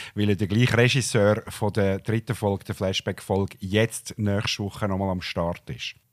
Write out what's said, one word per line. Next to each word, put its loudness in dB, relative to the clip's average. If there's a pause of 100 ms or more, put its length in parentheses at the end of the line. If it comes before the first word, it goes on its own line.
(140)
Weil 2
ja 2
der -2
gleiche 2
Regisseur 4
von -2
der 2
dritten -2
Folge, 0
der -6
Flashback-Folge, -2
jetzt -2
nächste 0
Woche -4
noch 0
mal 0
am -2
Start -4
ist. -10 (180)